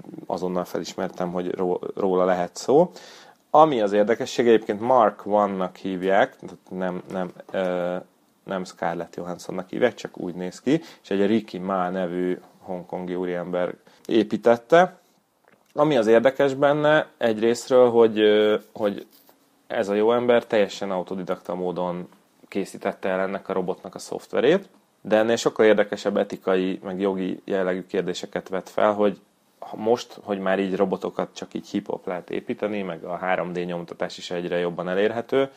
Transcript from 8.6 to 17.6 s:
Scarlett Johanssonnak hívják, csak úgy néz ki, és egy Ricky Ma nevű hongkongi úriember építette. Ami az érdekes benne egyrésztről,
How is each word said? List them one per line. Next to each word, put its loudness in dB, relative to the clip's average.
Scarlett -8
Johanssonnak -10
hívják, 0
csak -14
úgy -8
néz -10
ki, 0
és -20
egy 2
Ricky 0
Ma -2
nevű -2
hongkongi -10
úriember -4
építette. 2
Ami 2
az 4
érdekes 4
benne 2
egyrésztről, 4